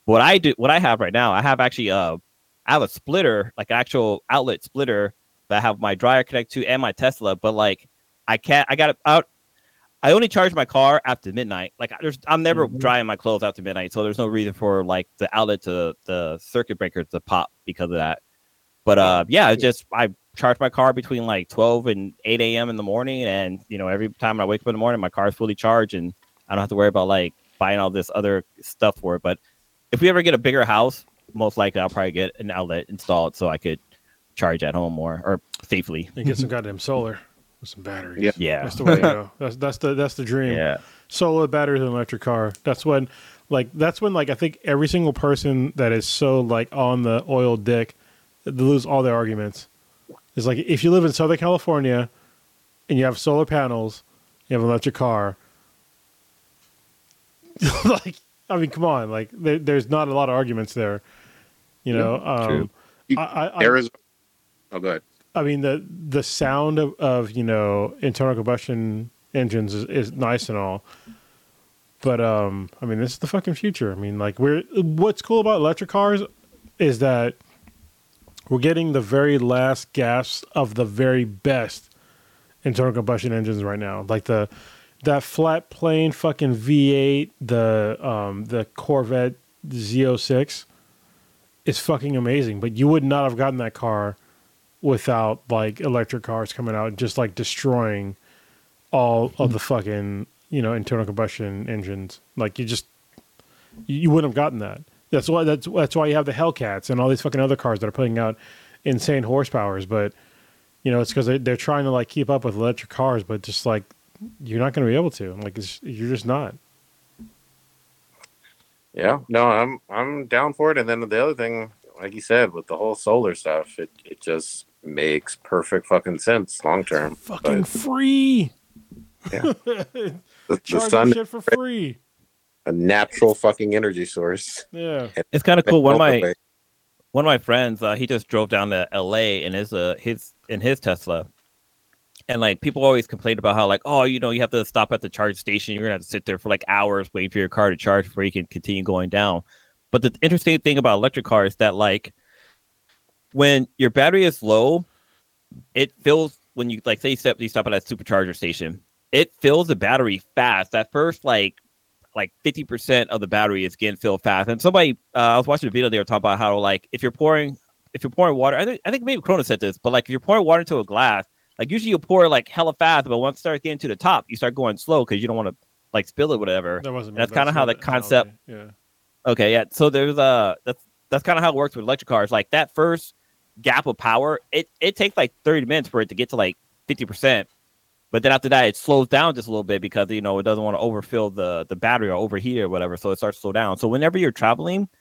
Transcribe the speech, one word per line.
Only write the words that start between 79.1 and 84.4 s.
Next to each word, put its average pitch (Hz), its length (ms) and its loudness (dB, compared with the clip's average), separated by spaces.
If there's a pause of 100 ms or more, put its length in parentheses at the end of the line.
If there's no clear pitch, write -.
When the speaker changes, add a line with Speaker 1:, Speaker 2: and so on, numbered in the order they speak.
Speaker 2:
last 127 540 0
gasps 123 600 -2
of 123 220 -2
the 120 100 0
very 123 400 0
best 113 720 -4 (680)
internal 127 280 0
combustion 117 400 -2
engines 110 300 -2
right 101 160 -4
now. 98 300 -8
Like, 110 160 -2
the, 107 240 0 (560)